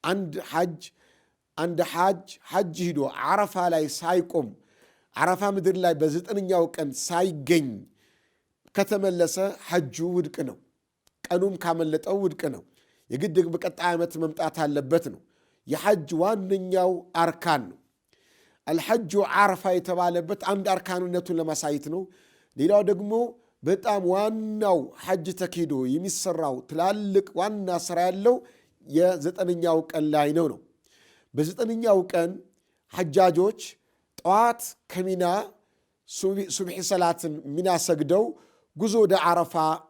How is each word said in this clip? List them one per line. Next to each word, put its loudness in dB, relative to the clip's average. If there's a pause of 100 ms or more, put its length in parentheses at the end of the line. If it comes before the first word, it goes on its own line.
አንድ -2 (120)
ሐጅ፣ -2 (760)
አንድ -2
ሐጅ 2 (200)
ሐጅ -2
ሂዶ -2 (220)
ዓረፋ 2 (140)
ላይ 0
ሳይቆም፣ -2 (680)
ዓረፋ 2 (100)
ምድር 0
ላይ 4
በዘጠነኛው 0
ቀን -4
ሳይገኝ 0 (1080)
ከተመለሰ 0 (280)
ሐጁ -2 (160)
ውድቅ -2
ነው። -6 (680)
ቀኑም 0
ካመለጠው -2
ውድቅ -2
ነው። -8 (500)
የግድ -4 (140)
በቀጣይ -4
ዓመት 0
መምጣት -4
አለበት 0
ነው። -14 (460)
የሐጅ 2
ዋነኛው 0 (240)
አርካን 0
ነው። -18 (880)
አልሐጁ -2 (220)
ዓረፋ 4
የተባለበት 0
አንድ -2
አርካንነቱን -2
ለማሳየት -4
ነው። -6 (560)
ሌላው 4
ደግሞ 0 (520)
በጣም 0
ዋናው 0 (180)
ሐጅ -4
ተኪዶ -4 (120)
የሚሰራው -2
ትላልቅ 0
ዋና -2
ስራ -6
ያለው 4 (520)
የዘጠነኛው 2
ቀን -2
ላይ 2
ነው 2
ነው። -6 (720)
በዘጠነኛው 2
ቀን 0 (640)
ሐጃጆች 4 (560)
ጠዋት 2 (260)
ከሚና -4 (840)
ሱቢ-፣ -2
ሱብሒ -6
ሰላትን 0 (140)
ሚና -2 (100)
ሰግደው 2 (540)
ጉዞ 0
ወደ 6
ዓረፋ 4 (340)